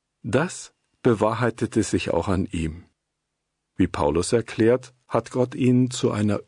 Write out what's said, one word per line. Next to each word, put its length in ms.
Das 500
bewahrheitete 800
sich 260
auch 180
an 200
ihm. 380
Wie 100
Paulus 480
erklärt, 600
hat 220
Gott 240
ihn 380
zu 180
einer 380